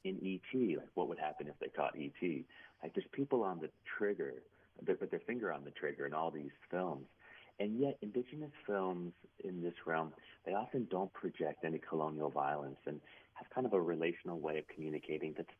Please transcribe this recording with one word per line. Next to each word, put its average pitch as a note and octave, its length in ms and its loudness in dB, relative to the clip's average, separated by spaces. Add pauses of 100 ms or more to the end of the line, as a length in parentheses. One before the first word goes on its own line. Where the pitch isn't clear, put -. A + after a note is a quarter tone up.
in F#2+ 200 -2
E F#2 180 0 (100)
T, G#2+ 260 4
like, - 180 -6
what F2 140 4
would E2 100 -4
happen D2+ 280 -2
if D2 120 -8
they - 80 -2
caught C#2+ 280 0
E D2+ 240 -4
T? - 260 2 (360)
Like, - 120 -6
there's - 180 0
people C3+ 320 4
on F2+ 160 0
the D#2 100 -4 (280)
trigger, F2+ 380 2 (460)
they F#2 120 4
put F#2 180 -2
their E2+ 80 0
finger A2+ 320 0
on C#2+ 120 -4
the C#2+ 80 -10
trigger C#2+ 360 -2
in C2+ 60 -2
all D#2+ 180 2
these D2 200 -6 (200)
films. E2+ 360 0 (520)
And G#2+ 180 2
yet, C#3 240 4
indigenous B2+ 500 -4 (140)
films F#2 460 2 (320)
in F2+ 180 -2
this E2+ 120 0 (120)
realm, D#2+ 280 2 (320)
they F2 80 0
often A2+ 360 0
don't F#2 220 0
project - 540 -2
any D#2+ 120 2
colonial D2+ 520 0
violence C#2+ 560 0
and D2 160 -4 (320)
have - 160 -14
kind B2+ 180 2
of G#2+ 60 0
a F#2 80 8
relational E2+ 580 2
way D#2 180 0
of D#2 100 -4
communicating D#2 680 -4
that's E2 140 -6 (100)